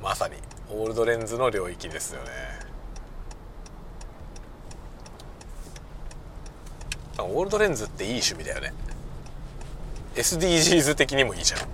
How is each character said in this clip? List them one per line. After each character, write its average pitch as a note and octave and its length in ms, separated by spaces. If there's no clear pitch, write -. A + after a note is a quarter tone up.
ま G2 100
さ F#2+ 140
に - 80
オ G#2+ 140
ー A2 60
ル A2+ 40
ド A2+ 120
レ A#2 100
ン A2+ 100
ズ A2+ 120
の B2+ 120
領 F#2+ 200
域 F2 180
で D#2 140
す - 100
よ C2+ 120
ね。 B1+ 60
オ G#2 220
ー F#3+ 40
ル G3+ 40
ド G#3+ 80
レ G#3 100
ン E3 80
ズ G#2+ 100
っ - 20
て F2 160
い G2 40
い - 40
趣 A#2+ 240
味 - 80
だ - 120
よ C2 60
ね。 C#2+ 120
エ A#2+ 60
ス F3 140
デ E3 100
ィ E3+ 100
ー D#3 40
ジ F3 160
ー D#3 40
ズ D3 140
的 C#3 180
に C3+ 100
も A2 100
い - 60
い - 40
じ - 100
ゃ - 40
ん。 - 40